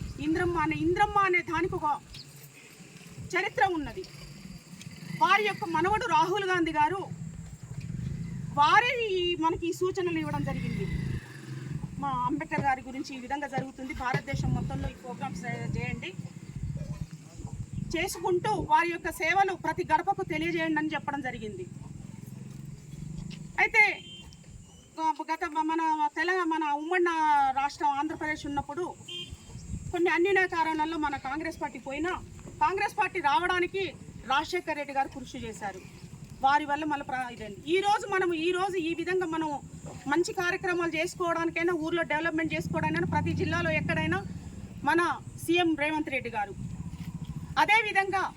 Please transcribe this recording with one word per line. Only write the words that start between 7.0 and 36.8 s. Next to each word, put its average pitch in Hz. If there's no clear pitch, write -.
వారే 440
ఈ 359
మనకి 330
ఈ 359
సూచనలు 359
ఇవ్వడం 294
జరిగింది. -
మా 277
అంబేద్కర్ 277
గారి 262
గురించి 262
ఈ 254
విధంగా 277
జరుగుతుంది, 262
భారతదేశం 262
మొత్తంలో 269
ఈ 262
ప్రోగ్రామ్స్ 254
చేయండి, 240
చేసుకుంటూ 359
వారి 330
యొక్క 339
సేవలు 370
ప్రతి 320
గడపకు 381
తెలియజేయండి 320
అని 311
చెప్పడం 285
జరిగింది. 240
అయితే 415
గత 330
మన 311
తెలంగాణ, 349
మన 311
ఉమ్మడి 330
నా-, 294
రాష్ట్రం 285
ఆంధ్రప్రదేశ్ 311
ఉన్నప్పుడు 285
కొన్ని 349
అన్యాయ 370
కారణాల్లో 320
మన 285
కాంగ్రెస్ 302
పార్టీ 285
పోయినా 294
కాంగ్రెస్ 392
పార్టీ 370
రావడానికి 349
రాజశేఖర్ 311
రెడ్డి 285
గారు 269
కృషి 262
చేశారు. 208
వారి 294
వల్ల 285